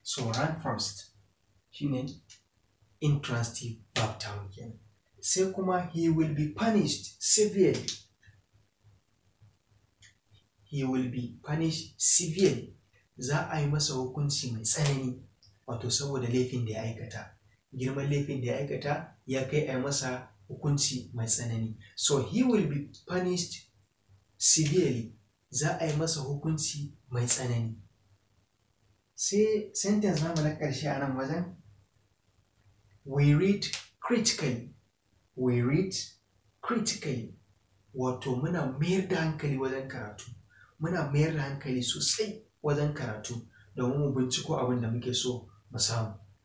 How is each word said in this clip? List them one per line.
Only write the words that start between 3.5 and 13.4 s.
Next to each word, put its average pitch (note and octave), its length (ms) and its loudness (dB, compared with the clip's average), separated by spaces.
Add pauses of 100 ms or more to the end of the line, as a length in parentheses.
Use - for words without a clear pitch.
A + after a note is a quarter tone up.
verb A2+ 240 0
term G2+ 300 -10
kenan. - 300 -16 (400)
Sai F#3+ 340 2
kuma F3+ 400 0
he E3 160 2
will D#3+ 240 4
be D3+ 160 0
punished G#3 720 2
severely. G3 640 4 (2750)
He C#3 220 -4
will B2+ 260 0
be A#2+ 320 -6
punished D#3+ 540 -2
severely. E3 760 4 (460)
Za C#3 320 -2